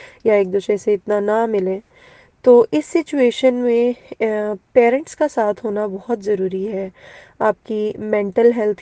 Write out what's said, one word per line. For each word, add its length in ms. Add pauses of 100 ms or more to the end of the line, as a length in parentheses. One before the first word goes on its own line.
(260)
या 100
एक 160
दूसरे 260
से 160
इतना 260
ना 280
मिलें। 340 (600)
तो 300
इस 120
situation 680
में, 420
अ, 80 (720)
parents 420
का 120
साथ 260 (100)
होना 240
बहुत 320
ज़रूरी 460
है, 260 (500)
आपकी 580
mental 540
health 280